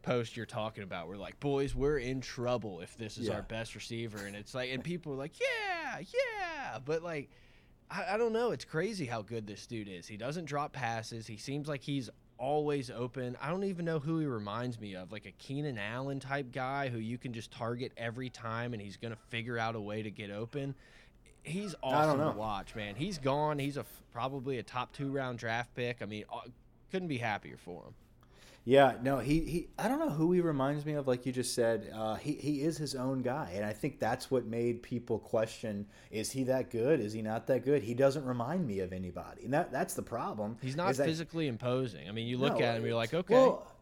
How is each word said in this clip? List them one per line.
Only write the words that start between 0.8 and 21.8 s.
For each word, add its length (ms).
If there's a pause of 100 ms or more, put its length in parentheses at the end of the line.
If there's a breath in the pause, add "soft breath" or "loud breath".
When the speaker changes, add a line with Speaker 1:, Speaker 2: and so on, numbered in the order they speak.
Speaker 1:
about. 240
We're 100
like, 220
"Boys, 340
we're 260
in 220
trouble 600
if 160
this 200
is 120
Speaker 2:
Yeah. 60
Speaker 1:
our 80
best 340
receiver." 500
And 80
it's 220
like, 140
and 120
people 300
are 40
like, 220
"Yeah, 640
yeah." 840
But, 200
like, 260 (600 soft breath)
I, 240
I 20
don't 160
know. 180
It's 140
crazy 420
how 160
good 240
this 200
dude 220
is. 180
He 100
doesn't 300
drop 260
passes. 540
He 100
seems 320
like 140
he's 280 (280)
always 520
open. 500
I 80
don't 160
even 200
know 140
who 200
he 80
reminds 520
me 160
of, 160
like 160
a 60
Keenan 460
Allen 420
type 320
guy 360
who 100
you 180
can 160
just 180
target 460
every 320
time 460
and 80
he's 140
gonna 200 (120)
figure 300
out 160
a 60
way 220
to 80
get 200
open. 440 (680 loud breath)
He's 400